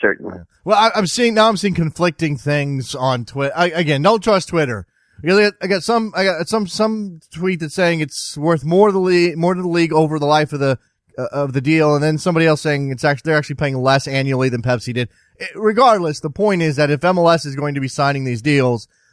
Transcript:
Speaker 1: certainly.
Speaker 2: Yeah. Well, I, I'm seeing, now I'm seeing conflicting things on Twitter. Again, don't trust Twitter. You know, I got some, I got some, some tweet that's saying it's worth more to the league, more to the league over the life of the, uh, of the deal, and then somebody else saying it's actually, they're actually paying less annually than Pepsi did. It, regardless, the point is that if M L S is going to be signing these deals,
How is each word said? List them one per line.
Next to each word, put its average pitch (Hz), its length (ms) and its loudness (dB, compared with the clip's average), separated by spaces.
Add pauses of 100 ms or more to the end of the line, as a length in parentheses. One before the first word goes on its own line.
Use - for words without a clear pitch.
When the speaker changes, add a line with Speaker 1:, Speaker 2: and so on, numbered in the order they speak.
Speaker 1:
certainly. 98 360 -4
Speaker 2:
Yeah. 87 80 -18 (200)
Well, 208 140 2
I, 220 160 2
I'm 196 140 0
seeing, 233 260 0
now 220 140 4
I'm 214 80 0
seeing 190 180 -2
conflicting 160 640 -2
things 143 580 -4
on 127 300 -2
Twitter. 139 320 -6
Again, 160 460 0
don't 202 200 4
trust 196 280 0
Twitter. 123 360 -2 (360)
You 156 80 -2
know, 208 200 4 (100)
I 196 60 -6
got 185 160 -2
some, 226 320 0
I 185 100 -2
got 170 240 -2
some, 208 200 -2
some 214 500 -4 (140)
tweet 180 260 -2
that's 151 160 -8
saying 170 240 2
it's - 400 -8
worth 151 260 0
more 185 240 4
to 196 40 2
the 190 80 0
league, 175 360 2
more 175 180 2
to 180 80 -4
the 180 40 -6
league 170 260 0
over 156 280 2
the 143 60 0
life 151 260 2
of 139 80 -6
the, 135 180 0 (400)
uh, 127 140 -6
of 139 220 -4
the 139 60 0
deal, 151 360 4
and 147 80 0
then 156 140 0
somebody 165 280 2
else 156 140 4
saying 143 300 -2
it's 127 120 -6
actually, 147 280 0
they're 156 80 2
actually 143 180 -4
paying 139 200 -2
less 131 300 2
annually 135 420 0
than 120 140 -4
Pepsi 123 320 -2
did. 120 140 -4 (300)
It, 185 180 -12
regardless, 214 640 2
the 156 100 -6
point 190 320 0
is 151 140 0
that 147 140 2
if 147 140 0
M 180 140 2
L 170 100 4
S 165 180 2
is 135 100 -10
going 143 180 -4
to 139 60 -4
be 135 80 -4
signing 139 340 -2
these 120 200 -4
deals, 127 440 2 (260)